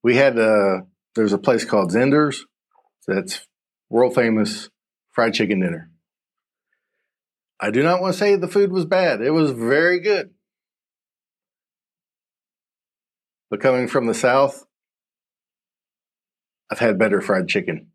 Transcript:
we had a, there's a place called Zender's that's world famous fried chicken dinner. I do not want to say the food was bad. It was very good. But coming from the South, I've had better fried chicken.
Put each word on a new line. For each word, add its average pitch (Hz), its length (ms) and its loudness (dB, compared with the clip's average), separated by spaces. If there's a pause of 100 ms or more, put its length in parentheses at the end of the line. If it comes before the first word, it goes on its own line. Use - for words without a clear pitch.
we 117 140 2
had 131 220 4
a, 98 480 2 (280)
there's 107 180 0
a 98 60 0
place 117 260 0
called 95 260 0
Zender's 139 540 0 (640)
that's 95 400 -6 (440)
world 123 240 2
famous 113 560 -2 (400)
fried 113 240 0
chicken 101 260 0
dinner. 82 300 -6 (1700)
I 107 120 -4
do 123 120 0
not 180 200 2
want 185 100 -2
to 190 60 -6
say 202 180 2
the 185 100 -4
food 202 240 0
was 180 140 -2
bad. 165 380 0
It 139 80 0
was 156 200 2
very 143 480 0
good. 185 320 -2 (3250)
But 104 120 -6
coming 127 280 0
from 123 180 -2
the 113 80 -2
South, 135 520 0 (2000)
I've - 100 -8
had 107 180 0
better 101 240 0
fried 95 260 -2
chicken. 90 460 -6